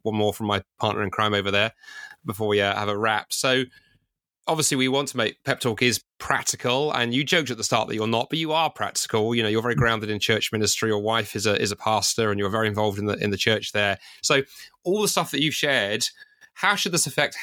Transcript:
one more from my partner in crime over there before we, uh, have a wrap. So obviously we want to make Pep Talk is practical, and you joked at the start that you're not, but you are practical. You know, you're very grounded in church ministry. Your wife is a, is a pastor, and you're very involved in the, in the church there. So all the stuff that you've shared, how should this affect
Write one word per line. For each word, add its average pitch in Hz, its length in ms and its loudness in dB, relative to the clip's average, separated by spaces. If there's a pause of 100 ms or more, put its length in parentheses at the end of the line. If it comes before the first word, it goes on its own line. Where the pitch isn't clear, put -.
one 110 140 -2
more 104 180 2
from 110 140 -4
my 101 140 2 (180)
partner 104 240 0
in 101 80 -4
crime 107 220 0
over 101 180 0
there 101 200 2 (540)
before 107 220 -4
we, 104 140 4
uh, 101 140 2
have 104 140 -2
a 101 80 -2
wrap. 107 340 0
So 131 320 0 (840)
obviously 156 280 0
we 131 120 2
want 139 200 0
to 131 100 -8
make 110 260 -2
Pep 135 160 -2
Talk 113 220 -2
is 123 220 2 (140)
practical, 135 760 -2
and 120 220 -2
you 139 100 0
joked 143 280 0
at 117 60 -8
the 110 60 -6
start 113 240 0
that - 80 -6
you're 107 120 -2
not, 113 220 0
but 160 100 -2
you 156 120 -2
are 156 180 2
practical. 113 680 -2
You 117 80 2
know, 107 60 0
you're 110 120 2
very 120 140 0
grounded 113 340 2
in 104 100 -4
church 107 320 0
ministry. 107 380 0
Your 104 100 2
wife 110 360 -2
is 104 100 -4
a, 104 160 2
is 101 100 0
a 101 40 -6
pastor, 110 560 0
and 101 80 -2
you're 101 100 0
very 110 180 0
involved 104 300 0
in 101 80 -4
the, 104 80 0
in 104 160 -2
the 98 80 0
church 107 360 0
there. 101 260 0 (240)
So 139 180 4 (420)
all 196 200 0
the 196 40 2
stuff 170 240 0
that 139 100 -2
you've 151 120 0
shared, 120 540 0 (480)
how 196 200 2
should 196 160 -2
this 165 140 2
affect 147 360 -2